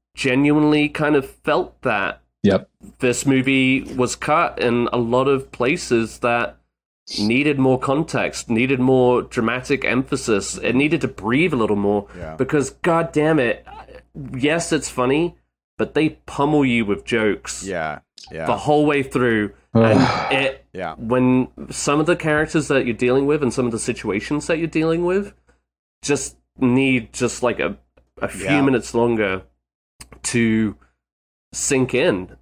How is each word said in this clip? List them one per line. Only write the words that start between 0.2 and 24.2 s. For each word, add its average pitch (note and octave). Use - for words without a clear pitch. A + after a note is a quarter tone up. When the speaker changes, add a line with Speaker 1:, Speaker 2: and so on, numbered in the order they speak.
Speaker 1:
kind D3+
of C3+
felt -
that G#2
Speaker 2:
Yep. F#2+
Speaker 1:
this B2
movie C3
was B2
cut D#3
in A#2+
a A#2+
lot B2
of C3+
places A#2+
that A#2+
needed C3
more C3
context, C3+
needed B2
more B2+
dramatic B2
emphasis. B2
It -
needed D3
to B2+
breathe C#3
a D3
little G#2+
more G2+
Speaker 3:
Yeah. D#2+
Speaker 1:
because, C3
God E3
damn D3+
it, A#2+
yes, D3+
it's D3+
funny, C#3+
but -
they D3+
pummel D3
you A#2
with G2+
jokes A2
Speaker 3:
Yeah, D#2+
yeah. D#2+
Speaker 1:
the A2+
whole D3
way C#3+
through. A#2
Speaker 2:
Ugh. A2+
Speaker 1:
And G#2+
it, C3+
Speaker 3:
Yeah. F2
Speaker 1:
when B2+
some D3
of D#3
the F3
characters D3+
that C3+
you're A#2
dealing B2+
with D3
and B2
some B2+
of A#2
the A2+
situations A2+